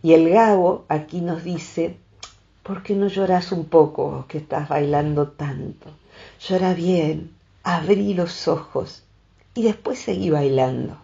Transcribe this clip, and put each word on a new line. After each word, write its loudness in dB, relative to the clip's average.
Y 6
el 8
Gabo 4
aquí -4
nos -6
dice, -6
"¿Por -10
qué -4
no 0
llorás 0
un -4
poco 4
vos -10
que -10
estás -6
bailando 0
tanto? -10
Llora 2
bien, 0
abrí 0
los -4
ojos -6
y -6
después -2
seguí -4
bailando". 0